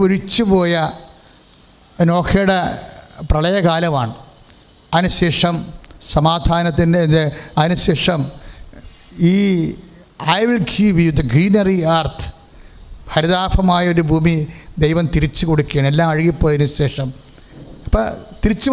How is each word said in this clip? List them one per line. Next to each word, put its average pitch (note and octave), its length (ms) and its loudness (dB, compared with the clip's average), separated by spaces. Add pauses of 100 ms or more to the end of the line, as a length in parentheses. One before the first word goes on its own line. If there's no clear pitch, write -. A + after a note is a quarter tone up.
ഒലിച്ചുപോയ F#3+ 680 0 (1400)
നോഹയുടെ F#3 500 2 (720)
പ്രളയകാലമാണ്. E3 840 0 (800)
അതിനുശേഷം F3 600 0 (580)
സമാധാനത്തിൻ്റെ E3+ 840 0 (100)
ഇത്, D#3 140 4 (360)
അതിനുശേഷം E3+ 600 0 (1120)
ഈ - 20 2 (1000)
"I G#3 120 0
will A#3+ 140 0 (140)
give G3 280 2
you D#3+ 160 2
the C#3+ 120 0
greenery F#3+ 480 2 (180)
earth", C#3+ 260 -4 (920)
ഹരിതാഭമായൊരു F3+ 1000 2
ഭൂമി D#3+ 240 2 (480)
ദൈവം E3 220 2 (100)
തിരിച്ചു D3+ 340 0
കൊടുക്കുകയാണ്, D3 420 0
എല്ലാം E3 220 2
അഴുകിപ്പോയതിനു D#3 540 0 (140)
ശേഷം. C3+ 260 -2 (800)
അപ്പം A3 180 2 (380)
തിരിച്ചു A3 300 0